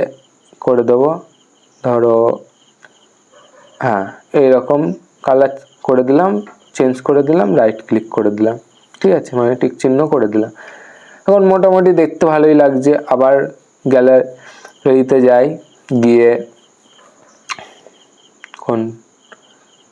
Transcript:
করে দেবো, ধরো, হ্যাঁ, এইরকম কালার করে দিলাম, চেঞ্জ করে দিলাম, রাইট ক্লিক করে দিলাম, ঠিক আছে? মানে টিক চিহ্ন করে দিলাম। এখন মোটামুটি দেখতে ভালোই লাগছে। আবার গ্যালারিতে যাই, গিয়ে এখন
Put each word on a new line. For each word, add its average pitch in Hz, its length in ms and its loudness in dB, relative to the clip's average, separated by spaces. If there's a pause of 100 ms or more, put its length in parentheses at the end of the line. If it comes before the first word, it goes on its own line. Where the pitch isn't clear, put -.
(640)
করে 123 240 0
দেবো, 127 200 2 (720)
ধরো, 117 340 0 (1700)
হ্যাঁ, 104 220 -2 (360)
এইরকম 131 400 0 (460)
কালার 135 240 2 (360)
করে 127 220 0
দিলাম, 175 220 0 (460)
চেঞ্জ 131 180 0 (120)
করে 143 220 2
দিলাম, 185 180 0 (120)
রাইট 110 280 0
ক্লিক 110 280 -2
করে 104 220 -2
দিলাম, 110 180 -2 (440)
ঠিক 190 200 0
আছে? - 200 -14
মানে 120 120 0 (100)
টিক 127 200 -4
চিহ্ন 131 180 0 (140)
করে 117 200 0
দিলাম। 110 180 -2 (760)
এখন 196 240 2
মোটামুটি 185 400 2 (100)
দেখতে 160 220 -2 (100)
ভালোই 151 280 4
লাগছে। 139 300 2 (220)
আবার 131 220 2 (560)
গ্যালারিতে 131 1300 0 (100)
যাই, 123 200 2 (560)
গিয়ে 120 260 4 (2250)
এখন 117 240 -6 (1120)